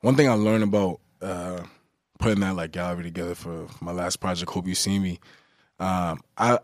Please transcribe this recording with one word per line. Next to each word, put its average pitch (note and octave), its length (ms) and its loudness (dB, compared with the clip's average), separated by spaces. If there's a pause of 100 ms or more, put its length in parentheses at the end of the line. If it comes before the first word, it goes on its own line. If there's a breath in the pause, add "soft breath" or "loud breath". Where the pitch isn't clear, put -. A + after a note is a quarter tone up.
one B2+ 160 4
thing C#3+ 120 6
I A#2+ 60 6
learned G#2+ 300 4
about, G2 360 2 (220)
uh, F2+ 380 -6 (580 soft breath)
putting G#2+ 220 2
that, F#2+ 160 0
like, E2 160 -6
gallery F2 300 -4
together E2+ 320 -6
for, E2+ 340 -10
for - 160 -16
my E2+ 80 -6
last F2+ 280 -4
project, F2+ 300 -4
Hope F#2 160 -6
You F#2 80 -2
See G2 240 0
Me, F2+ 220 -2 (580 soft breath)
um, F#2 420 -2 (180)
I, A#2+ 260 4